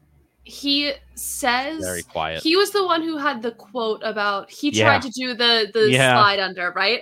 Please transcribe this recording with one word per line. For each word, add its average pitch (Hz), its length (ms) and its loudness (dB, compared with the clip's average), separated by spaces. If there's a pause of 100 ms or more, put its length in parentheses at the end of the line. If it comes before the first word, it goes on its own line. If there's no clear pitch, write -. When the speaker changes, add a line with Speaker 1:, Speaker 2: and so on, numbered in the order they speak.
(420)
Speaker 1:
he 285 480 -2 (220)
says 269 720 -4
Speaker 2:
Very 90 180 -6
quiet. 80 400 -6
Speaker 1:
he 320 140 2
was 392 160 2
the 403 120 0
one 339 200 2
who 320 120 -4
had 277 280 -4
the 233 80 -4
quote 226 520 -6
about, 202 460 -2
he - 200 -4
Speaker 2:
Yeah. 214 160 0
Speaker 1:
tried 202 180 4
to 269 80 -10
do 254 240 -6
the, 226 360 2
the 220 200 4
Speaker 2:
Yeah. 127 240 6
Speaker 1:
slide 202 240 4
under, 185 320 -4
right? 190 300 0